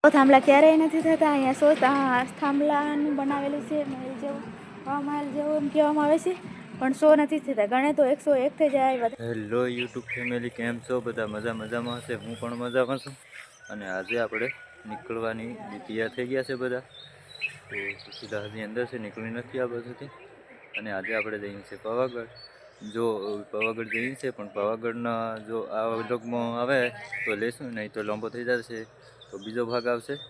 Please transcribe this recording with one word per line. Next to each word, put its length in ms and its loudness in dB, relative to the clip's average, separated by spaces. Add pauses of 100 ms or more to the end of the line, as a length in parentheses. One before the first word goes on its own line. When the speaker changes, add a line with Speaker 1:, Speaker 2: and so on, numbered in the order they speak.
Speaker 1:
થાંભલા 300 10
ક્યારેય 380 10
નથી 240 4
થતા. 300 4
અહીંયા 220 2
સો 200 6
તા-, 520 4 (140)
થાંભલાનું 760 2
બનાવેલું 460 -2
છે, 220 -2
મહેલ 360 -8
જેવું, 240 -6 (420)
હવા 160 -2
મહેલ 300 -4
જેવું 260 0
એમ 100 0
કહેવામાં 380 4
આવે 140 6
છે, 160 -2 (440)
પણ 140 0
સો 220 8
નથી 240 2
થતા. 260 0
ગણે 280 2
તો 120 6
એકસો 300 4
એક 220 0
થઈ 120 4
જાય 280 4
બધા. 300 -2
Speaker 2:
હેલો 400 0
YouTube 320 -4
ફેમિલી, 500 -4
કેમ 300 -4
છો 220 -2
બધા? 260 -4
મજા, 260 -4
મજામાં 440 -6
હશે. 160 -8
હું 260 -10
પણ 160 -6
મજામાં 420 0
છું. 180 -12 (540)
અને 200 -10
આજે 300 -4
આપણે 280 -2 (420)
નીકળવાની 640 -6 (340)
તૈયાર 220 -4
થઈ 180 -6
ગયા 160 -2
છે 120 -6
બધા. 240 -4 (920)
તો 60 -12 (360)
સીધા 280 -8
હજી 220 -10
અંદર 240 -4
છે, 120 -10
નીકળી 320 -8
નથી 300 -8
આ 60 0
બાજુથી. 400 -10 (720)
અને 140 -8
આજે 240 -4
આપણે 240 -4
જઈએ 120 -8
છીએ 320 -14
પાવાગઢ. 440 -4 (680)
જો 440 -2 (140)
પાવાગઢ 360 -4
જઈએ 280 -4
છીએ, 140 -6
પણ 180 -10
પાવાગઢના 920 -2
જો 240 -6
આ 260 -2
વ્લોગમાં 720 -2
આવે 280 2
તો 460 -6
લેશું, 360 -4
નહીં 200 -8
તો 120 -6
લાંબો 260 -4
થઈ 140 -8
જશે, 420 -4 (460)
તો 60 -12
બીજો 280 -4
ભાગ 220 -2
આવશે. 280 -4 (140)